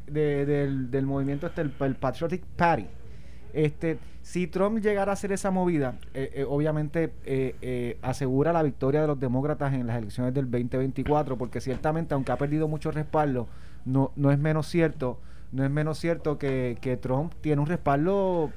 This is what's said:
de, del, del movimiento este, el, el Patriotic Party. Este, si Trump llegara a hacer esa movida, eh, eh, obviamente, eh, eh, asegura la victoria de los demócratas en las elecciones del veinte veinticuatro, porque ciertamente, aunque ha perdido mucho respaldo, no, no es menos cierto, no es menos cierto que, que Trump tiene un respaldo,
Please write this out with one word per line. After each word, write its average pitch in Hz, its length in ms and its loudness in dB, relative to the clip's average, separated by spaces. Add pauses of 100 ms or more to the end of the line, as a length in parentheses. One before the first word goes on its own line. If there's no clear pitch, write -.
de, 147 360 2
del, 139 460 0
del 135 160 2
movimiento 139 400 -2
este, 170 160 -4
el, 139 180 -2
el 139 140 2
Patriotic 165 480 -2 (140)
Party. 156 300 2 (680)
Este, 151 460 0 (240)
si 175 260 -2
Trump 202 340 2
llegara 202 300 2
a - 20 2
hacer 196 160 -4
esa 196 220 0
movida, 175 420 2 (200)
eh, 135 200 -4
eh, - 140 -2
obviamente, 151 640 0 (120)
eh, 131 380 0
eh, 123 400 -4
asegura 135 500 2
la 165 120 4
victoria 139 380 2
de 156 40 2
los 143 140 0
demócratas 139 540 0
en 123 120 -2
las 117 120 -2
elecciones 123 360 -2
del 135 120 0
veinte 123 320 0
veinticuatro, 135 600 0
porque 123 220 -4
ciertamente, 151 540 0
aunque 131 180 0
ha 123 40 0
perdido 147 300 0
mucho 156 240 -2
respaldo, 147 560 0 (380)
no, 131 320 4
no 143 160 6
es 143 60 4
menos 156 280 0
cierto, 151 540 2 (320)
no 131 120 0
es 135 60 2
menos 151 280 0
cierto 160 400 0
que, 131 420 0
que 127 160 -2
Trump 131 360 -2 (100)
tiene 151 180 2
un 147 80 2
respaldo, 170 880 2